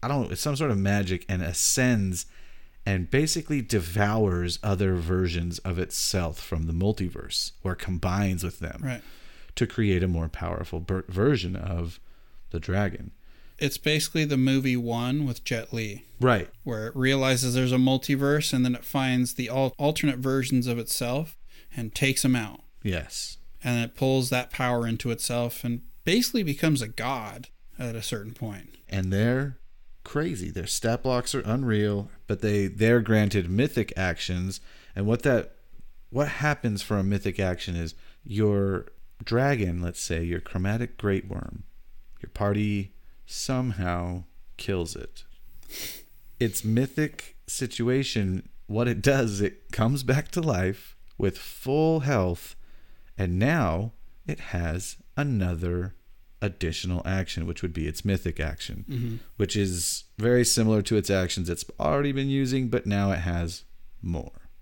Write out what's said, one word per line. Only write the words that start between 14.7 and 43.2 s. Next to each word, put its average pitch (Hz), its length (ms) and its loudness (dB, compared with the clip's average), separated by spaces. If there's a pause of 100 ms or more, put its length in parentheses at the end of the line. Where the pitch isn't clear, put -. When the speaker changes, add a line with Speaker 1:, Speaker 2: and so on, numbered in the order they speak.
Speaker 2:
One 120 500 0
with 123 180 -6
Jet - 280 -4
Li. 107 340 -6 (140)
Speaker 1:
Right. 117 300 4 (140)
Speaker 2:
Where 110 240 -4
it - 80 -10
realizes 131 580 2
there's 127 160 4
a 131 60 4
multiverse 135 760 4
and 127 120 4
then 123 100 2
it 120 100 -8
finds 127 500 2
the 123 140 -4
al-, 131 300 0
alternate 147 400 2
versions 131 480 2
of 120 140 0
itself 123 560 -2 (400)
and 113 180 -6
takes 135 300 2
'em 127 100 8
out. 110 280 -4 (200)
Speaker 1:
Yes. - 540 -4 (280)
Speaker 2:
And 120 200 2
it 117 120 -12
pulls 131 340 2
that 123 220 0
power 123 340 2
into 117 240 -2
itself 120 540 -2
and 117 160 -2 (240)
basically 220 400 4
becomes 147 360 2
a 113 60 -4
god 117 600 -6 (280)
at 117 200 -6
a 110 60 -8
certain 110 300 -6
point. 104 440 -10 (120)
Speaker 1:
And 95 240 0
they're 123 460 2 (460)
crazy. 151 480 -2
Their - 160 -4
stat 120 340 0
blocks 123 320 0
are 135 60 0
unreal, 107 680 2 (200)
but 101 120 0
they, 104 280 4
they're 113 320 6
granted 104 500 4
mythic 113 460 2
actions. 92 640 -2 (340)
And 98 120 0
what 117 180 2
that, 127 320 2 (540)
what 143 180 0
happens 143 540 0
for 104 160 0
a 98 40 2
mythic 98 380 0
action 90 340 0
is 82 220 -4 (260)
your 98 640 2 (380)
dragon, 117 580 2
let's - 180 -6
say, 82 220 -2
your 85 180 -2
chromatic 104 560 -2
great 98 300 0
worm, - 380 -8 (580)
your - 80 -14
party 101 600 0 (340)